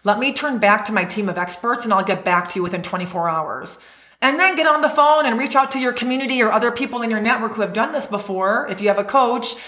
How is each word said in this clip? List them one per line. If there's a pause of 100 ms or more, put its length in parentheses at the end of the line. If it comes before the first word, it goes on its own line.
Let
me
turn
back
to
my
team
of
experts,
and
I'll
get
back
to
you
within
twenty-four
hours." (420)
And
then
get
on
the
phone
and
reach
out
to
your
community
or
other
people
in
your
network
who
have
done
this
before,
if
you
have
a
coach, (120)